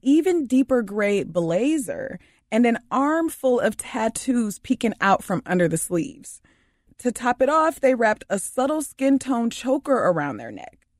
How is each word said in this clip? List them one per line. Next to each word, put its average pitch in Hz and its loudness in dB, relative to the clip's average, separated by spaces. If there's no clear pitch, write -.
even 311 2
deeper 262 2
gray 202 0
blazer, 180 -2
and 226 2
an 233 2
armful 285 0
of 208 0
tattoos 226 -4
peeking 220 -2
out 196 4
from - -4
under 180 2
the 165 -2
sleeves. - -6
To 247 -4
top 247 -2
it 262 4
off, 320 2
they 262 4
wrapped 220 2
a 196 -2
subtle 294 -2
skin 269 2
tone 233 -2
choker 269 -2
around 147 0
their 113 -12
neck. - -18